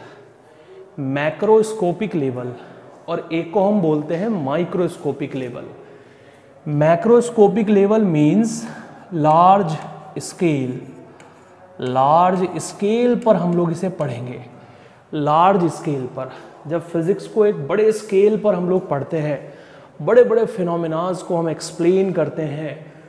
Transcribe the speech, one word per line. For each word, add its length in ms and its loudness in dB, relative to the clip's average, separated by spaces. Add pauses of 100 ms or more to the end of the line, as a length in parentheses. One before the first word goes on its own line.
(1000)
macroscopic 1160 0
level, 380 -4 (540)
और 260 -8
एक 200 -4
को 60 2
हम 220 2
बोलते 340 0
हैं 140 -2
microscopic 1040 -4
level। 300 -10 (1040)
macroscopic 1000 2
level 320 4
means 680 2 (460)
large 640 4 (400)
स्केल, 640 -2 (1000)
लार्ज 680 2 (100)
स्केल 640 0
पर 160 4
हम 220 0
लोग 140 2
इसे 180 -4
पढ़ेंगे। 560 -8 (680)
लार्ज 520 2
स्केल 400 -4
पर, 260 -10 (360)
जब 140 -4
फिजिक्स 460 -4
को 180 2
एक 220 -2
बड़े 240 2
स्केल 480 2
पर 160 0
हम 140 -2
लोग 200 0
पढ़ते 280 -4
हैं, 360 -6 (480)
बड़े-बड़े 440 4
फिनोमेनाज 760 -4
को 160 -4
हम 120 -2
एक्सप्लेन 640 0
करते 300 -2
हैं, 520 -10 (160)